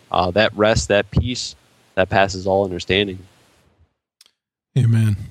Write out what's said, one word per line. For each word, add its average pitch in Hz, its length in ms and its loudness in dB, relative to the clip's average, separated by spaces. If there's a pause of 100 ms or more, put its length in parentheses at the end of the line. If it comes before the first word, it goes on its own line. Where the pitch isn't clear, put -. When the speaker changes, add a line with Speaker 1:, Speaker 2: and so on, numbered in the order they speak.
Speaker 1:
uh, 90 220 0
that 104 240 0
rest, 107 320 0
that 101 240 0
peace - 420 -4 (420)
that 92 140 0
passes 95 380 0
all 95 160 2
understanding. 92 560 -4 (1600)
Speaker 2:
Amen. 113 400 2 (140)